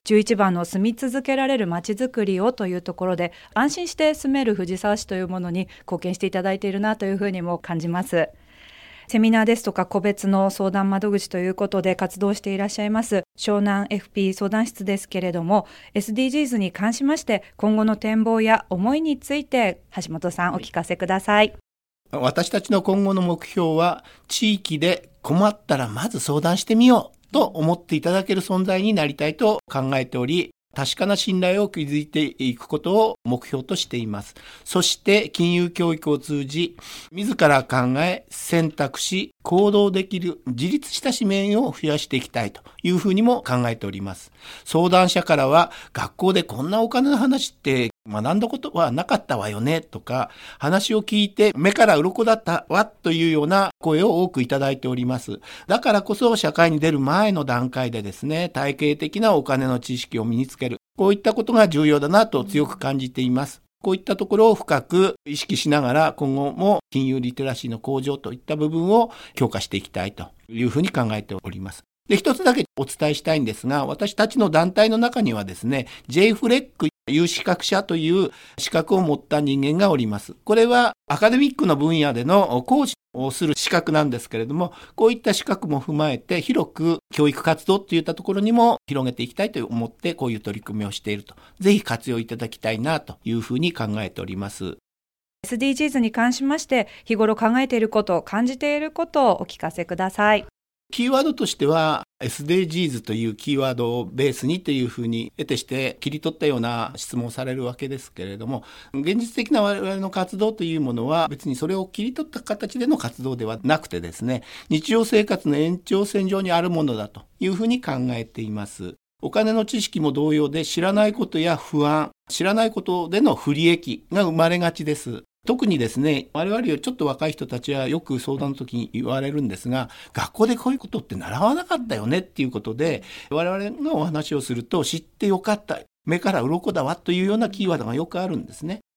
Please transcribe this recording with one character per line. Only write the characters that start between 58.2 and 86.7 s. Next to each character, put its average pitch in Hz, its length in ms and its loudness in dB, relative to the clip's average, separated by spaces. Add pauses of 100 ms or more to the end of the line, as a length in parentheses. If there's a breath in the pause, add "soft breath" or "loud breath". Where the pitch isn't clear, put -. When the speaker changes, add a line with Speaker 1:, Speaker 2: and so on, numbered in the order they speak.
Speaker 2:
ね、 160 260 -2
体 139 260 -2
系 147 200 2
的 156 240 -4
な 214 160 4
お 143 80 2
金 135 240 0
の 123 120 0
知 123 200 -6
識 - 180 -8
を 110 80 -2
身 117 120 0
に 131 100 0
つ - 100 -20
け 127 120 -4
る、 127 80 -6 (200)
こ 196 120 4
う 202 40 6
い 202 40 2
っ - 20 -16
た - 160 0
こ 226 80 0
と 240 100 -2
が 220 140 8
重 156 180 2
要 147 140 6
だ 143 80 0
な 202 180 6
と 147 180 0
強 147 220 0
く - 140 -8
感 139 180 -2
じ 131 140 -6
て 131 100 -4
い 127 80 0
ま 127 160 2
す。 - 160 -14 (220)
こ 190 80 0
う 185 40 2
い 185 40 -4
っ - 20 -14
た - 140 -2
と 196 100 -4
こ 202 120 2
ろ 220 120 8
を 214 60 6
深 - 260 0
く 185 320 4 (120)
意 147 120 -6
識 - 200 -2
し 151 120 0
な 147 120 6
が 123 120 0
ら、 156 200 4
今 135 220 -2
後 139 160 -2
も 202 280 2 (100)
金 135 160 0
融 131 140 0
リ 123 140 -4
テ 139 100 -6
ラ 135 100 -2
シ 123 140 -8
ー - 20 -6
の 113 80 -6
向 131 240 -2
上 139 160 -2
と - 160 -10
い 127 40 -10
っ - 20 -20
た - 160 -6
部 151 120 0
分 165 220 0
を 226 220 4 (240 loud breath)
強 127 120 2
化 104 140 -4
し - 60 -6
て - 100 -4
い 95 60 -4
き - 60 -20
た 90 180 -6
い 101 40 -6
と - 180 -14 (200)
い 113 140 -4
う 123 60 2
ふ 127 80 -2
う 151 40 2
に 185 80 0
考 123 220 0
え 107 100 -4
て 104 140 -10
お - 120 -10
り 95 120 -10
ま 95 120 -10
す。 - 120 -20 (260)
で、 202 80 6
一 262 160 2
つ 349 100 -4
だ 254 120 6
け 285 100 0 (120)
お 139 80 -2
伝 151 260 0
え - 20 0
し 147 80 -4
た 160 140 0
い 156 40 2
ん 131 60 0
で 107 80 -2
す - 140 -8
が、 139 180 0
私 143 300 -4
た 214 120 4
ち 220 120 -2
の 202 100 4
団 165 220 4
体 214 180 6
の 220 80 2
中 240 240 0
に 131 120 2
は 104 100 -4
で 95 100 -8
す 87 120 -10
ね、 131 200 -2 (220 loud breath)
J 185 260 4
フ 220 160 0
レ 247 80 6
ッ 277 180 -4
ク 160 120 0 (200)
有 160 200 4
資 - 160 -6
格 175 200 0
者 196 200 0
と 180 120 -2
い 165 300 2
う - 60 -2 (260 loud breath)
資 - 140 -6
格 160 240 2
を 190 60 4
持 160 140 2
っ - 60 0
た - 180 0
人 139 220 0
間 147 160 0
が 196 140 4
お 151 60 2
り 120 100 0
ま 104 120 -4
す。 - 240 -14
こ 214 120 2
れ 226 100 8
は 240 280 4 (140)
ア 147 100 -2
カ 214 120 6
デ 247 80 4
ミ 285 140 4
ッ - 40 -16
ク - 120 2
の 156 80 4
分 156 240 2
野 143 140 2
で 117 120 -2
の 185 400 4
講 269 220 4
師 - 80 -8 (180)
を 139 160 -4
す - 160 -2
る 151 100 2
資 - 140 -2
格 170 220 0
な 151 120 4
ん 147 60 0
で 120 80 -2
す - 120 -14
け 113 100 -4
れ 113 60 -2
ど 135 100 -6
も、 175 180 -2 (220 loud breath)
こ 220 120 4
う 233 40 6
い 240 60 -2
っ 233 40 -16
た 214 120 2
資 - 120 -4
格 - 220 -4
も 143 120 0
踏 151 140 -4
ま 151 180 2
え 123 60 -2
て 170 240 -4
広 208 280 0
く 165 280 0 (160)